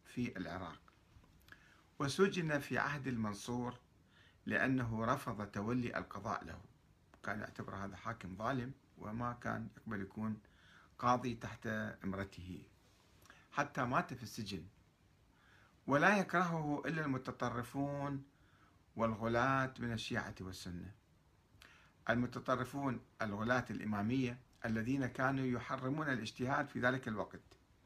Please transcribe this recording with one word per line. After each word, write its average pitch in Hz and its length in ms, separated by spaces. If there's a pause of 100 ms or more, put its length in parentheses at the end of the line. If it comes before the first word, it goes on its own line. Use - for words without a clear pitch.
في - 320
العراق. 85 420 (1200)
وسجن 156 600
في 131 180
عهد 139 300
المنصور 120 640 (720)
لأنه 117 600
رفض 117 420
تولي 117 500
القضاء 98 460
له، - 160 (640)
كان 104 160
يعتبر 113 360
هذا 98 200
حاكم 107 400
ظالم 123 360 (260)
وما 117 360
كان 113 340 (100)
يقبل 107 240
يكون 107 380 (600)
قاضي 120 360
تحت - 320 (360)
إمرته، 95 600 (880)
حتى 143 320
مات 143 300
في 117 100
السجن. 101 400 (1200)
ولا 160 300
يكرهه 165 680
إلا 156 200
المتطرفون 139 1160 (720)
والغلاة 117 840
من 120 140
الشيعة 110 480
والسنة. 90 500 (1160)
المتطرفون 123 920 (220)
الغلاة 110 480
الإمامية 110 720 (260)
الذين 117 400
كانوا 131 400
يحرمون 131 640
الاجتهاد 127 580
في - 120
ذلك 127 280
الوقت، 98 500 (280)